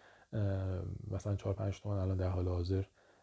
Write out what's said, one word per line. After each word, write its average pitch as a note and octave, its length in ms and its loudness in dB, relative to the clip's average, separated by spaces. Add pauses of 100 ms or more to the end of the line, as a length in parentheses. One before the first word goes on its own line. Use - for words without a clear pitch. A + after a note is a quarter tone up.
(340)
اه، F#2+ 480 0 (300)
مثلاً G2+ 240 0
چهار G2 180 0
پنج G2 280 -2
تومن G2+ 160 -2
الان F#2+ 200 2
در F#2 120 2
حال F#2 180 2
حاضر، F2+ 360 2 (400)